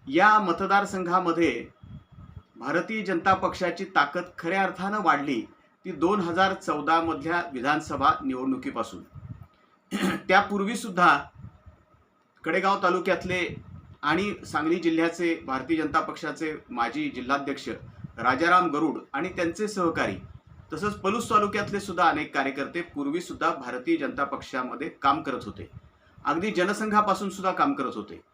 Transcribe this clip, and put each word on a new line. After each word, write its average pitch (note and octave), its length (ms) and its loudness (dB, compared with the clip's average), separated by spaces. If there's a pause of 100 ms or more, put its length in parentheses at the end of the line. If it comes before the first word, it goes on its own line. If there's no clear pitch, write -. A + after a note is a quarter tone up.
या G3 320 6
मतदारसंघामध्ये F3+ 1400 0 (840)
भारतीय F3 440 -2
जनता F#3 320 2
पक्षाची F#3 520 -2
ताकद F#3 360 2 (160)
खऱ्या F#3+ 260 0
अर्थानं F#3+ 380 -2
वाढली C#3+ 400 2 (440)
ती F3+ 60 -8
दोन F3 280 2
हजार F#3 340 2
चौदा D#3+ 480 2
मधल्या E3 420 -2 (100)
विधानसभा C#3 600 2 (120)
निवडणुकीपासून. C3 760 -4 (880)
<clears throat> - 360 -2
त्यापूर्वी G3+ 480 2
सुद्धा F3 480 4 (1200)
कडेगाव F#3+ 400 2
तालुक्यातले F3+ 800 0 (380)
आणि F3 320 0 (120)
सांगली D#3+ 300 0
जिल्ह्याचे E3 600 0
भारतीय C3+ 420 -2
जनता D#3 220 0
पक्षाचे D#3 580 -6 (120)
माजी B2 400 -2
जिल्हाध्यक्ष C3 600 -4 (480)
राजाराम E3 520 4
गरुड C#3+ 300 0 (140)
आणि E3+ 160 -2
त्यांचे F3+ 380 -2
सहकारी, D#3+ 480 0 (580)
तसंच F#3+ 200 -2
पलूस G#3 360 -2
तालुक्यातले G#3 500 2
सुद्धा F3 300 2
अनेक D3+ 240 -2
कार्यकर्ते C3+ 480 -2
पूर्वी D3 400 -4
सुद्धा D#3+ 320 -2
भारतीय B2+ 420 -2
जनता C#3+ 280 -2
पक्षामध्ये C3 680 -6
काम D3 320 2
करत C3+ 240 -6
होते, F#2+ 240 -12 (560)
अगदी E3+ 260 0
जनसंघापासून G3+ 800 2
सुद्धा F#3 220 -2
काम C#3+ 220 2
करत C3 220 -4
होते. F#2 260 -10 (120)